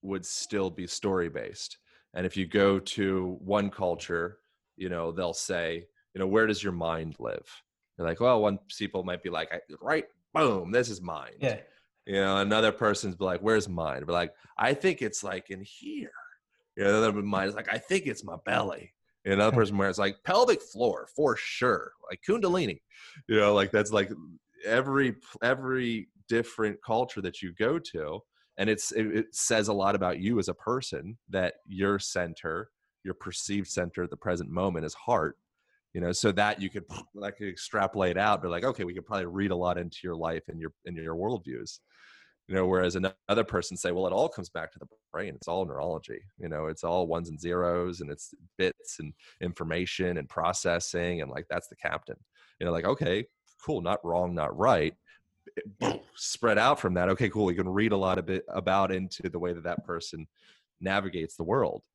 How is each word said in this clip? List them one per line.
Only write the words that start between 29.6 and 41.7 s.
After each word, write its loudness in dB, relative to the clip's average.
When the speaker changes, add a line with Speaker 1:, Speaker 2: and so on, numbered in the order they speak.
Speaker 1:
a 2
lot 2
about 0
you 0
as 0
a -4
person -6
that 0
your 2
center, -4
your -8
perceived -6
center -4
at -6
the -10
present -4
moment -2
is -8
heart, 0
you -6
know, 0
so 2
that 2
you -4
could, -10
like, -10
extrapolate 0
out, 4
be -2
like, -2
"Okay, -2
we -6
could -10
probably -2
read 0
a 0
lot 0
into -8
your -4
life -4
and -12
your, -8
and -10
your -6
worldviews." -6